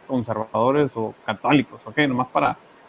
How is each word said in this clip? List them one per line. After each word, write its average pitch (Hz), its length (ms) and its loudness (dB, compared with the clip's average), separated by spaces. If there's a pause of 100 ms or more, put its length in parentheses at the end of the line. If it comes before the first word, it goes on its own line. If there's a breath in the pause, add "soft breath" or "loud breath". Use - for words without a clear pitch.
conservadores 120 920 0
o 110 180 -4 (100)
católicos, 127 600 0
¿ok? 113 140 -6
Nomás 127 300 0
para, - 300 0 (300)